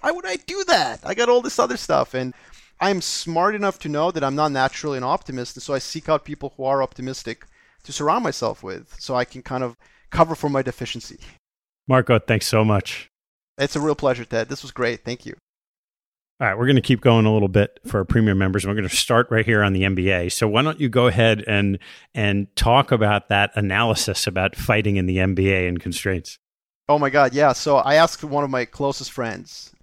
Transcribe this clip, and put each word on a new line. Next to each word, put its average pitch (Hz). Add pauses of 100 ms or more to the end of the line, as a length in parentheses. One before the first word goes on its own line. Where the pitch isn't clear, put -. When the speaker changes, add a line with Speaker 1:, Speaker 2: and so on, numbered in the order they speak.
Speaker 1:
Why 294
would 359
I 370
do 381
that? 156
I -
got 233
all 240
this -
other 240
stuff." 139
And 127 (480)
I'm 185
smart 170
enough 202
to 151
know 151
that 156
I'm 135
not 151
naturally 135
an 123
optimist, 131
and 127
so 143
I 135
seek -
out 156
people 143
who 131
are 135
optimistic 127 (360)
to 143
surround 165
myself 120
with, -
so -
I 123
can 127
kind 131
of 120 (340)
cover 160
for 151
my 135
deficiency. - (680)
Speaker 2:
Marco, 127
thanks -
so 110
much. - (480)
Speaker 1:
It's 143
a 147
real 147
pleasure, 127
Ted. 117
This 135
was 127
great. 120
Thank 123
you. - (1040)
Speaker 2:
All 117
right, 98
we're 123
gonna 135
keep 123
going 113
a 107
little 104
bit 101
for -
our 95
premium 107
members, 95
and 98
we're 101
gonna 101
start 120
right 110
here 107
on 98
the 95
N 98
B 92
A. 90
So 110
why 110
don't 156
you 139
go 120
ahead 110
and, 101 (340)
and 101
talk 120
about 104
that 101
analysis 104
about 92
fighting 104
in 92
the 92
N 95
B 95
A 90
and 90
constraints? 87 (500)
Speaker 1:
Oh 147
my 139
God, 135
yeah. 139
So 143
I 135
asked 160
one 147
of 139
my 127
closest 139
friends. 110 (100)